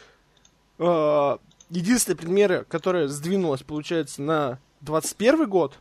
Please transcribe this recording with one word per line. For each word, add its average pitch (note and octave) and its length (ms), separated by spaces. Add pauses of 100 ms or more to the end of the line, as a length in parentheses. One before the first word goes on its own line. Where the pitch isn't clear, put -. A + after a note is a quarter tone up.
(800)
а, D3+ 600 (300)
единственная F3+ 480
премьера, F3+ 500
которая E3+ 400
сдвинулась, D3+ 560
получается, D3+ 580
на C#3+ 380 (220)
двадцать D3+ 340
первый C#4 320
год, F3+ 340